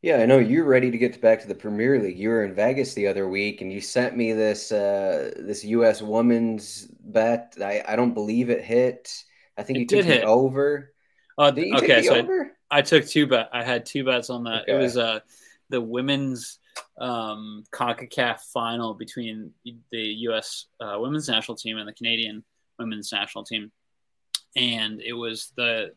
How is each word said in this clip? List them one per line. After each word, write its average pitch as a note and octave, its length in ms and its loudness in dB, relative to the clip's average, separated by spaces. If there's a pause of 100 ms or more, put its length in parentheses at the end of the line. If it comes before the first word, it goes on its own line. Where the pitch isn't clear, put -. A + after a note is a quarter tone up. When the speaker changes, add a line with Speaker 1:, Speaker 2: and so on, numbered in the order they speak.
Speaker 1:
Yeah, D#3+ 160 4
I A2+ 80 6
know C3 140 10
you're B2+ 240 4
ready B2+ 260 4
to A#2 80 -2
get A#2+ 240 0
back A2 200 6
to A2 60 -16
the G2+ 80 -8
Premier A2+ 460 0
League. F#2 160 -4
You G#2 120 -2
were A2+ 160 2
in F#2 100 -8
Vegas C3 380 0
the G2+ 140 0
other G2 200 0
week, G2+ 320 -4
and F#2+ 140 -8
you G2 80 -8
sent B2 340 -2
me A#2 160 0
this, G#2+ 400 0
uh, G2 680 0
this G2+ 280 -8
U A#2 180 2
S G#2+ 180 4
women's A2+ 840 0
bet. A2+ 760 -2
I, G2+ 240 -2
I A2 120 -2
don't A#2+ 160 2
believe A#2 360 -2
it - 140 0
hit. A#2+ 500 0 (440)
I G#2 60 -10
think C3 140 -4
Speaker 2:
It B2 40 0
Speaker 1:
you - 60 -2
took G#3 120 4
Speaker 2:
did F3 80 4
Speaker 1:
the D3+ 60 6
Speaker 2:
hit. A#2 100 4
Speaker 1:
over. C3+ 720 2 (440)
Speaker 2:
Uh, C#3+ 140 6
Speaker 1:
Did D#3 160 -2
you - 80 0
Speaker 2:
okay, C3 120 4
Speaker 1:
take A#2 160 8
the - 40 4
Speaker 2:
so C3+ 80 6
I, A#2+ 40 6
Speaker 1:
over? F4+ 380 -2 (120)
Speaker 2:
I C#3+ 120 4
took D3 260 4
two D3 200 2
bet. A#2+ 260 2
I A#2+ 100 -4
had A#2+ 220 -2
two C#3 180 -6
bets B2+ 260 0
on A#2+ 140 -8
that. A2+ 240 -4
It - 40 0
Speaker 1:
Okay. C3+ 120 2
Speaker 2:
was, B2 140 -2
uh, A2+ 220 0 (500)
the B2+ 100 -2
women's, B2+ 800 -4 (400)
um, G#2+ 720 -8
concacaf A#2+ 680 -4 (100)
final A#2 440 -4
between A2 560 -12 (120)
the A#2 360 -14
U A2 360 -6
S, - 300 -8 (160)
uh, G#2 180 -8
women's C#3 300 -4
national A2 260 -4
team A2 220 -10
and G#2+ 100 -12
the G#2+ 60 -18
Canadian A2+ 500 -4 (340)
women's G#2+ 340 -8
national G#2 340 -8
team, A2 260 -8 (840)
and A2+ 460 -4
it A#2 120 -8
was A#2 420 -10
the A2+ 420 -4